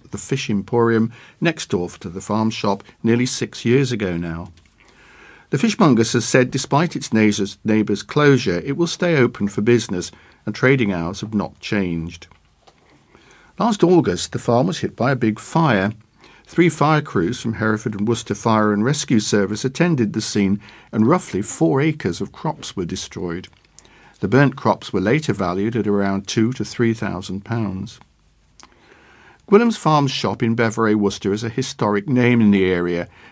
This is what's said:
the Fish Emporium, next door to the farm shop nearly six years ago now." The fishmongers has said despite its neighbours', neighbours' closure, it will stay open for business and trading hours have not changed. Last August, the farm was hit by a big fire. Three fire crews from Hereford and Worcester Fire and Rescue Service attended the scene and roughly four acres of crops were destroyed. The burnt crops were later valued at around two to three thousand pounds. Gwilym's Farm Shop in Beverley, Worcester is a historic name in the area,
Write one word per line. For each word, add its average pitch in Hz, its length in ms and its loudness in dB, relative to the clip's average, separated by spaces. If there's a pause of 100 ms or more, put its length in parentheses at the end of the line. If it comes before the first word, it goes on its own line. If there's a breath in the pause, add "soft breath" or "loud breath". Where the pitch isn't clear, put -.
the 101 80 -10
Fish - 320 -6
Emporium, 113 640 2 (300 soft breath)
next 165 280 -2
door 87 200 -2 (100)
to 92 100 -12
the 90 120 -12
farm 110 280 0
shop 101 340 -4 (200 soft breath)
nearly 120 220 2
six - 400 -6
years 123 260 2
ago 98 260 -4
now." 85 340 -8 (1000 soft breath)
The - 80 -2
fishmongers 135 560 4
has 120 120 0
said 127 240 2
despite 139 460 -2
its - 180 -8
neighbours', 104 500 2
neighbours' 107 400 0
closure, 127 600 2
it 139 120 -6
will 170 100 0
stay 170 280 -2
open 113 320 2
for - 140 -4
business 107 500 2 (340 soft breath)
and 107 80 -8
trading 127 380 2
hours 87 300 -4
have 107 120 -10
not 98 260 -4
changed. 87 680 -4 (1300 soft breath)
Last 208 260 2
August, 139 480 4
the - 80 -6
farm 123 280 2
was 92 120 -4
hit - 160 -6
by 127 160 0
a 139 40 0
big 113 240 0
fire. 110 540 0 (520 soft breath)
Three 170 240 2
fire 151 320 2
crews 107 380 -2
from 113 140 -6
Hereford 107 420 -2
and 104 120 -2
Worcester 113 280 -2
Fire 107 380 2
and 104 100 2
Rescue 135 360 0
Service 104 460 0
attended 131 480 0
the 107 80 -4
scene 101 380 0 (320 loud breath)
and 110 160 2
roughly 185 340 0
four 160 400 0
acres 156 400 -2
of 98 100 -8
crops - 440 -8
were 92 100 -4
destroyed. 90 600 -8 (720 soft breath)
The 104 80 -4
burnt 135 280 4
crops - 360 -2
were 92 100 -2
later 120 320 0
valued 98 420 -2
at 104 120 -2
around 98 400 -2
two 120 260 0
to 110 120 -6
three 117 280 0
thousand 98 520 -8
pounds. 104 540 -6 (1500 soft breath)
Gwilym's 226 280 4
Farm 151 300 2
Shop 107 340 -4
in 117 140 0
Beverley, 110 400 2
Worcester 101 360 -2
is 104 120 -4
a 113 60 -4
historic 104 600 -2
name 123 320 4
in 104 80 6
the 98 160 4
area, 87 420 0 (240 soft breath)